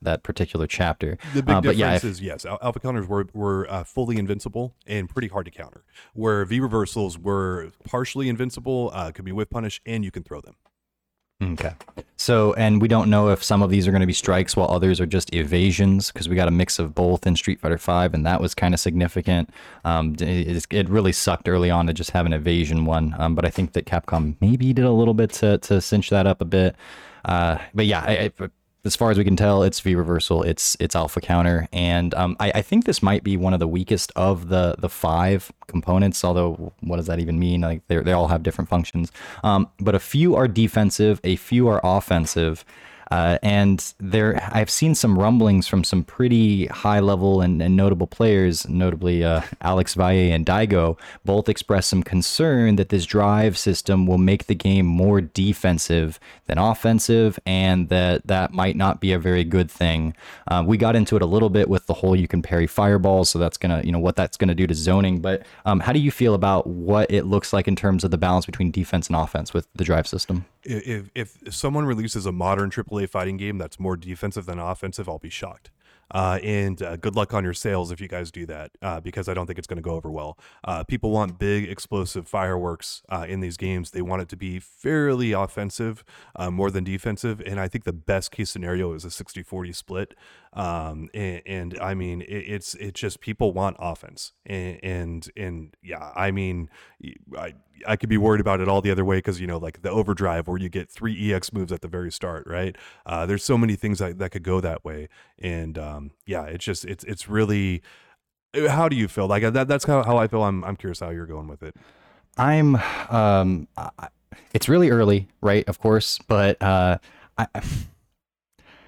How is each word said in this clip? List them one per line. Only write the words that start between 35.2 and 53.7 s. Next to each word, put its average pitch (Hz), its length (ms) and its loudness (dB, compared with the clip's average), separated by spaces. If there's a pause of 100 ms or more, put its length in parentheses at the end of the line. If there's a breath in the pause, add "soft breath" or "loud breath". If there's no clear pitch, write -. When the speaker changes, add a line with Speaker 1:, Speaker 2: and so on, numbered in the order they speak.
Speaker 1:
components, 92 540 2
although 87 580 0
what 87 160 -4
does 82 100 -4
that 85 120 -2
even 82 200 0
mean? 87 240 2
Like, 82 260 -2
they're, 85 140 2
they 90 100 2
all 87 160 2
have 82 140 2
different - 260 -4
functions. 85 420 -2 (320 loud breath)
Um, 98 280 2 (100)
but 101 140 2
a 95 40 4
few 160 380 2
are 131 100 4
defensive, 107 800 2
a 92 120 2
few 123 300 2
are 107 160 4
offensive. 85 800 2 (480 loud breath)
Uh, 85 320 2
and 101 580 2
there, 107 500 2
I've 110 200 0
seen 160 240 2
some 104 240 4
rumblings 104 500 6
from 92 160 2
some 90 180 0
pretty 113 640 2
high 104 340 0
level 98 420 4
and, 87 200 2
and 92 140 4
notable 95 300 4
players, 95 600 2
notably, 87 560 0
uh, 82 200 2 (180)
Alex 92 340 0
Valle 92 380 4
and 80 120 2
Daigo, 92 540 2 (240 loud breath)
both 98 280 2
expressed 98 400 0
some 92 120 2
concern 113 760 2
that 98 120 2
this 92 160 0
drive 104 540 2
system 95 480 2